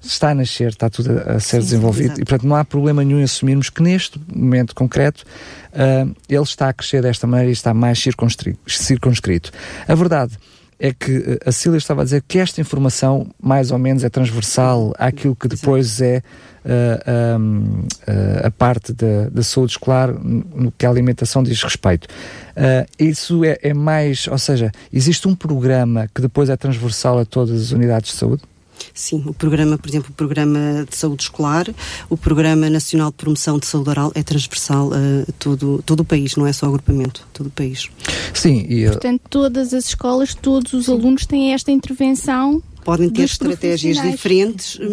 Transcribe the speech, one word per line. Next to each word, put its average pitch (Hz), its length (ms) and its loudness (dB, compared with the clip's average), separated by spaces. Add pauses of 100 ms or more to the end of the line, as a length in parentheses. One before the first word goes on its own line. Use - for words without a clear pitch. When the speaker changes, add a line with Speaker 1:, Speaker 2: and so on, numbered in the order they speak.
Speaker 1:
está - 300 0
a - 20 0
nascer, 123 340 0
está 113 220 -2
tudo 117 200 -2
a, 113 260 -2
a 110 40 0
ser - 0 -
Speaker 2:
Sim, 120 220 0
sim, 95 80 -2
Speaker 1:
desenvolvido. 113 380 2
Speaker 2:
exato. - 120 -6
Speaker 1:
E, - 60 -4
portanto, 131 220 0
não 147 80 4
há 147 100 2
problema 143 360 2
nenhum 139 180 2
em 139 40 2
assumirmos 135 460 0
que - 120 0
neste 175 380 0 (120)
momento 123 420 2
concreto, 143 500 0 (480)
ah, 135 340 2 (220)
ele 143 140 2
está 139 260 -2
a 131 40 0
crescer - 300 -2
desta 120 240 0
maneira 123 240 4
e - 20 2
está 117 200 0
mais 117 260 2
circunscri-, - 680 -2
circunscrito. 113 840 0 (360)
A 160 80 2
verdade 160 380 2 (480)
é 135 120 0
que, 131 200 -4
eh, 131 260 0 (100)
a 123 40 4
Cília 165 260 2
estava 147 240 -2
a - 20 0
dizer 135 220 2
que 185 120 0
esta 180 220 0
informação, 135 680 0 (160)
mais 135 280 2
ou 127 80 0
menos, 131 260 2
é 123 40 0
transversal 117 880 0
àquilo 131 360 0
que - 140 -4
Speaker 2:
Exato. - 120 -6
Speaker 1:
depois 127 400 2
é, 127 220 2 (420)
eh, 120 760 0
hum, 104 460 0 (220)
eh, 98 380 0
a 110 60 0
parte 120 420 0
da, 110 380 0
da 120 120 0
saúde 127 300 0
escolar 131 400 0
no, 117 320 -2 (100)
no 123 180 0
que - 140 -2
a 123 40 4
alimentação 123 520 2
diz 117 200 0
respeito. - 440 -2 (480)
Eh, 131 320 2 (120)
isso 160 460 2
é, 156 180 2
é 147 120 0
mais, 147 540 0
ou 135 100 -2
seja, 120 320 0 (220)
existe 143 340 2
um 190 80 4
programa 127 800 0
que 131 60 -4
depois 131 280 2
é 131 80 0
transversal 123 600 0
a 117 60 2
todas 117 360 0
as 117 120 -2
unidades 117 400 2
de - 40 -10
saúde? 117 260 0 (520)
Speaker 2:
Sim, 151 320 -6
o 151 80 -8
programa, 151 420 2
por 147 120 -10
exemplo, 143 220 -4
o - 40 -20
Programa 147 760 0
de - 80 -12
Saúde 143 280 -4
Escolar, 156 420 -2 (420)
o 165 80 -2
Programa 156 540 2
Nacional 156 400 0
de - 60 -10
Promoção 151 420 -2
de - 80 -4
Saúde 147 240 -2
Oral 143 240 0
é 156 80 -2
transversal 139 720 -2
a 139 440 0
todo, 143 480 -2
todo 156 160 2
o 165 40 0
país, 143 320 0
não 147 100 2
é 143 60 2
só 147 140 -2
o - 20 0
agrupamento, 139 640 0
todo 143 140 -10
o 139 40 -10
país. 131 380 -6 (440)
Speaker 1:
Sim, 131 360 2
e, 117 160 2
eh, 107 60 4
Speaker 3:
Portanto, 247 380 0
todas 262 460 0
as 254 120 -2
escolas, 254 460 -2
todos 269 420 -2
os 247 120 -2
Speaker 2:
Sim. 262 60 2
Speaker 3:
alunos 254 340 2
têm 269 280 0
esta 269 180 -2
intervenção 269 920 0 (220)
Speaker 2:
Podem 170 260 2
ter 233 120 2
Speaker 3:
dos 277 100 0
Speaker 2:
estratégias 170 680 -2
Speaker 3:
profissionais. 185 140 0
Speaker 2:
diferentes, 196 640 0 (140)